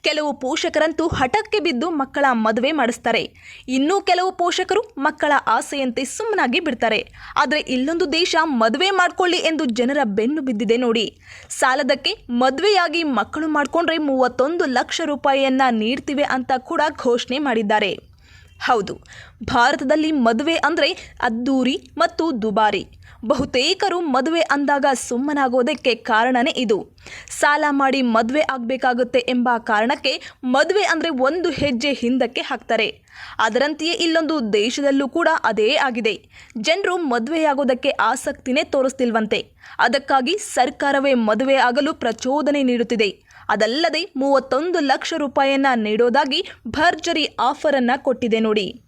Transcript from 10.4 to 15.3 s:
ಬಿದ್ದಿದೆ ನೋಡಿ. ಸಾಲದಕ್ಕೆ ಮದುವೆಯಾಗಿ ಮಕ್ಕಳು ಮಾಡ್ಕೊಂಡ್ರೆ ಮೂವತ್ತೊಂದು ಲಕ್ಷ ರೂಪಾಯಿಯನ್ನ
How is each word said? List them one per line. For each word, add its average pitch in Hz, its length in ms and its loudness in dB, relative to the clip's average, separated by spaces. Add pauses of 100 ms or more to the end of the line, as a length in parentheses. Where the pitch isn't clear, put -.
ಬಿದ್ದಿದೆ 233 360 0
ನೋಡಿ. 233 400 -2 (320)
ಸಾಲದಕ್ಕೆ 285 680 0 (140)
ಮದುವೆಯಾಗಿ 330 760 0
ಮಕ್ಕಳು 302 440 -2
ಮಾಡ್ಕೊಂಡ್ರೆ 320 500 0
ಮೂವತ್ತೊಂದು 277 680 0
ಲಕ್ಷ 269 400 -2
ರೂಪಾಯಿಯನ್ನ 269 560 0 (100)